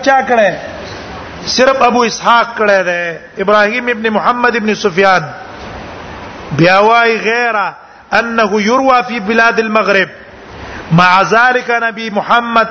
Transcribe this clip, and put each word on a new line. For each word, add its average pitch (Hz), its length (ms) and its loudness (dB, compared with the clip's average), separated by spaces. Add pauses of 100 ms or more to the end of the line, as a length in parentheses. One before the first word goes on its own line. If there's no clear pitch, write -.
چا 269 260 4
کړه؟ 220 220 4 (960)
صرف 262 360 2
ابو 240 220 2
اسحاق 226 440 0 (100)
کړه 202 300 2
ده، 175 300 -4 (200)
ابراهيم 214 500 0
ابن 220 220 -4
محمد 233 460 0
ابن 214 180 -2
سفيان. 190 480 2 (1300)
بیا 170 260 4
وای: 226 400 4
"غیر 226 380 -2 (640)
انه 226 420 0
يروى 247 420 2
في 226 180 -8
بلاد 226 380 2
المغرب، 202 500 0 (840)
مع 180 300 4
ذلك 240 480 2
نبي 226 400 -4
محمد 226 600 0